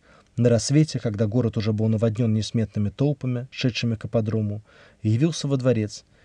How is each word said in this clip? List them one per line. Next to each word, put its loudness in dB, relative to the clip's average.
на 4
рассвете, 2
когда -2
город 0
уже 0
был 0
наводнён 2
несметными -2
толпами, -2
шедшими -2
к -8
ипподрому, -2
явился 0
во 0
дворец 0